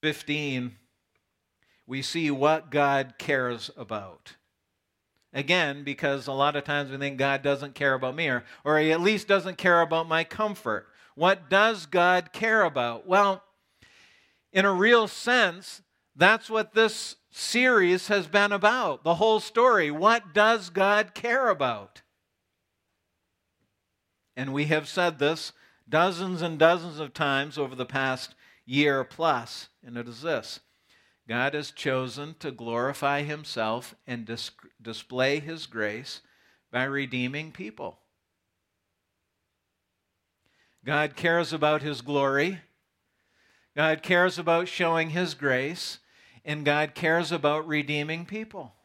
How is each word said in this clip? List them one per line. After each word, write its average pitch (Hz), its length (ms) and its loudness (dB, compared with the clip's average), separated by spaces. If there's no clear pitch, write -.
Fifteen, 147 720 -6
we 131 160 -8
see 156 300 -2
what 147 380 2
God 139 460 0
cares 123 600 -4
about. 98 580 -14
Again, 143 520 -2
because 139 420 -4
a 139 60 -6
lot 143 240 0
of 143 80 -6
times 143 260 -4
we 135 60 -10
think 139 200 -6
God 139 260 0
doesn't 143 340 -4
care 139 180 2
about 131 220 -4
me, 165 100 -4
or, 123 180 -2
or 151 160 4
he 156 100 4
at 165 100 2
least 202 280 0
doesn't 190 280 0
care 175 260 4
about 165 260 0
my 160 160 0
comfort. 160 640 -6
What 175 340 2
does 196 380 2
God 180 460 2
care 220 320 2
about? 123 420 -4
Well, 190 380 2
in 190 120 4
a 202 80 4
real 220 340 6
sense, 202 760 -2
that's 208 340 4
what 220 240 -2
this 220 420 0
series 214 760 2
has 202 180 0
been 202 240 2
about, 202 540 0
the 165 100 4
whole 220 240 4
story. 220 500 4
What 190 460 2
does 208 340 4
God 202 460 2
care 240 340 0
about? 123 540 -2
And 135 180 -8
we 143 120 -2
have 151 240 0
said 175 320 -2
this 151 320 -2
dozens 175 540 0
and 165 160 -6
dozens 165 400 4
of 151 160 -10
times 143 420 -2
over 131 200 -6
the 127 100 -6
past 135 480 -4
year 139 380 2
plus, 131 640 -4
and 120 120 -14
it 120 120 -8
is 117 140 -18
this. 156 360 -6
God 123 260 -2
has 147 160 -8
chosen 131 680 -6
to 151 100 -10
glorify 127 720 -4
himself 127 720 -6
and 117 180 -10
dis-, 117 240 -10
display 127 560 -2
his 156 280 -12
grace 110 560 -8
by 123 100 -2
redeeming 139 720 -6
people. 208 480 -14
God 147 300 -2
cares 170 380 0
about 151 300 2
his 143 180 -6
glory. 143 600 0
God 156 260 0
cares 180 340 2
about 170 300 0
showing 165 440 -2
his 165 240 -4
grace. 139 680 -4
And 151 220 -8
God 147 300 0
cares 165 380 0
about 151 360 -2
redeeming 151 560 -4
people. 202 500 -14